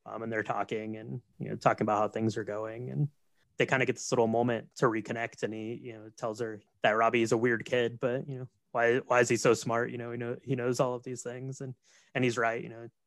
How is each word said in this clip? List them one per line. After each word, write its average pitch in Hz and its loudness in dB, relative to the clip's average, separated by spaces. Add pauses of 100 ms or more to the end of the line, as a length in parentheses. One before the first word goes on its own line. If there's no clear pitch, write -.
um, 107 -8
and 113 -4
they're 107 0
talking 110 -4
and, 123 -10 (180)
you 113 -6
know, 107 -6
talking 110 2
about 107 2
how 107 4
things 110 0
are 110 -2
going. 110 -8
And 143 0 (480)
they 127 2
kinda 131 2
get 120 0
this - -10
little 117 4
moment 117 0
to 139 4
reconnect. 113 -4
And 110 -4
he, 110 -8
you 123 -12
know, 110 -16
tells 110 -4
her 110 -6 (220)
that 113 6
Robbie 113 4
is 113 2
a 123 6
weird 117 2
kid, 120 0
but, 131 -2
you 135 -8
know, 127 -12 (220)
why, 120 4
why 123 4
is 120 4
he 120 4
so 117 6
smart? 117 0
You 120 -8
know, 117 -8
he 120 -8
know-, 120 -6
he 139 -2
knows 123 0
all 127 0
of 120 -8
these 127 -10
things 127 -10
and, 131 -10 (400)
and 131 2
he's 120 2
right, 117 2
you 117 -10
know. 117 -14 (180)